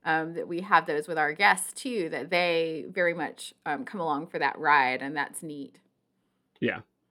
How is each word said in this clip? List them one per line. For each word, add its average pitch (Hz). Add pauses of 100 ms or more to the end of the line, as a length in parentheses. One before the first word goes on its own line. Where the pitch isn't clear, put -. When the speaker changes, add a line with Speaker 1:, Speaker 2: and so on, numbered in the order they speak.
Speaker 1:
um, 160
that -
we 175
have 190
those 151
with 165
our 151
guests 190
too, 220
that 151
they 165
very 175
much, 156 (120)
um, 139
come 202
along 156
for -
that 143
ride, 139
and 139
that's -
neat. 147 (840)
Speaker 2:
Yeah. 107 (300)